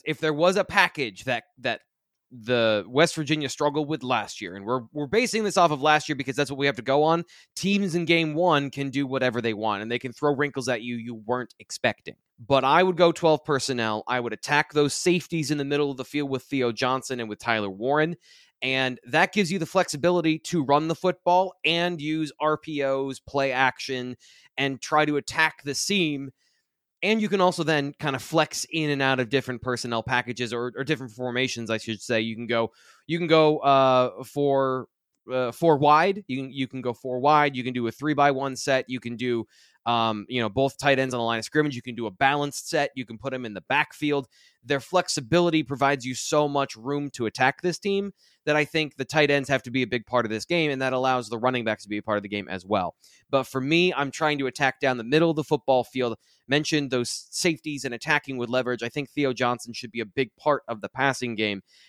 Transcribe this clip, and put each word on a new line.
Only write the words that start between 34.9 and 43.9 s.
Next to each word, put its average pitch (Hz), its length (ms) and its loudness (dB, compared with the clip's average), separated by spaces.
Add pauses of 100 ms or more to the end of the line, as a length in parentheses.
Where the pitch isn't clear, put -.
uh, 123 200 -2
four 160 240 4
wide. 160 500 4
You 131 120 -4
can, 135 140 -8
you 135 140 -4
can 131 160 -8
go 123 100 -2
four 123 280 -8
wide. 147 340 4
You 127 80 -4
can 123 100 -4
do 120 140 -2
a 113 60 -2
three 151 220 -2
by 143 180 4
one 135 240 -4
set. 131 340 0
You 127 80 -6
can 120 160 -8
do, 117 320 -2 (400)
um, 113 420 0
you 127 120 -2
know, 110 80 0
both 131 280 0
tight 139 220 2
ends 131 160 0
on 123 40 -2
the 117 60 -2
line 113 140 0
of 110 60 -6
scrimmage. 151 320 0
You 120 60 -10
can 123 120 -12
do 113 120 -6
a 107 40 -6
balanced 143 580 -2
set. 143 280 0
You 123 100 -8
can 113 100 -14
put 110 140 -10
them 127 160 -8
in 104 80 -10
the 90 140 -12
backfield. 143 580 -2 (380)